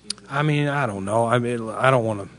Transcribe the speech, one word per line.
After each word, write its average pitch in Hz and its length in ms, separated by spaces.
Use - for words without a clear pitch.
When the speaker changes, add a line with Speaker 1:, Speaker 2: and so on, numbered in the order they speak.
Speaker 1:
teams? - 280
Speaker 2:
I 139 140
mean, 147 260
I 139 160
don't 98 180
know. 110 220
I 120 140
mean, 120 300
I 107 220
don't 120 140
wanna 101 340